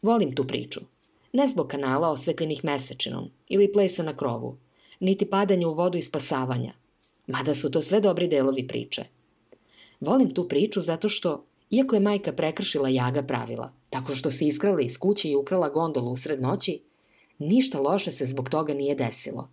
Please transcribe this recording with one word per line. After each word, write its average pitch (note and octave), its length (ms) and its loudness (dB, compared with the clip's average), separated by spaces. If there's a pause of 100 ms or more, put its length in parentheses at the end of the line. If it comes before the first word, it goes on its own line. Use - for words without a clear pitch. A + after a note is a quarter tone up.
Volim G3 340 2
tu C3 120 0
priču. - 340 -6 (520)
Ne C4+ 140 4
zbog E3 200 -2
kanala C#3+ 420 0
osvetljenih D#3 560 -2
mesečinom C3 640 -6 (200)
ili G3+ 240 4
plesa F#3+ 300 2
na D3+ 140 -4
krovu, B2 400 -4 (420)
niti F#3+ 260 2
padanja G3 420 2
u D#3+ 60 -2
vodu F3 240 0
i D#3+ 40 -2
spasavanja, B2+ 720 -4 (540)
mada C3+ 280 0
su C3+ 160 -2
to D#3+ 100 2
sve F#3+ 200 2
dobri F3+ 260 2
delovi C3+ 400 2
priče. - 360 -8 (960)
Volim A#3+ 340 2
tu F3 140 -2
priču F#3 340 0
zato E3+ 280 -2
što, D#3 360 -2 (260)
iako C4 240 4
je G#3 40 6
majka G3+ 340 2
prekršila D#3 560 0
jaga C3 340 2
pravila, A#2 480 -6 (180)
tako C3 260 -6
što C3 160 -2
se - 140 -2
iskrala E3+ 360 2
iz B2 160 -4
kuće G3 320 0
i C#3+ 60 2
ukrala D3+ 340 2
gondolu C#3+ 420 0
usred C3 300 -4
noći, D#3 400 -2 (580)
ništa G3 400 2
loše E3+ 320 2
se - 140 -4
zbog C3 240 -4
toga D#3 240 0
nije C#3 220 0
desilo. B2+ 580 -6